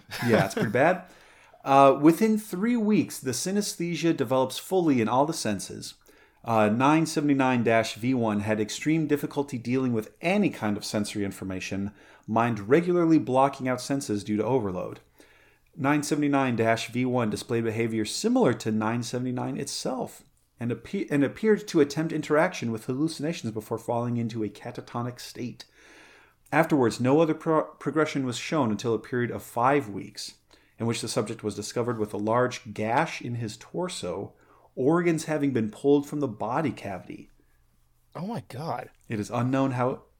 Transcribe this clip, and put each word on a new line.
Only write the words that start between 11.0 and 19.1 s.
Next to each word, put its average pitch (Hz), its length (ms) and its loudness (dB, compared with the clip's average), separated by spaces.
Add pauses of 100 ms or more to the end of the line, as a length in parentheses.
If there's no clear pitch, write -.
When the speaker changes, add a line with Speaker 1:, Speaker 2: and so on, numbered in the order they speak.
Speaker 2:
information, 95 680 -6 (340)
mind 110 440 0
regularly 170 500 4
blocking 131 480 2
out 127 140 -2
senses 123 420 -2
due 107 140 -2
to 104 80 0
overload. 101 560 -2 (720)
Nine 147 280 2
seventy-nine 139 520 2
dash 113 320 2
V 120 180 -2
one 123 240 0
displayed 113 360 -2
behavior 110 400 -2
similar 214 480 2
to 110 180 -4
nine 110 320 0
seventy-nine 123 540 -4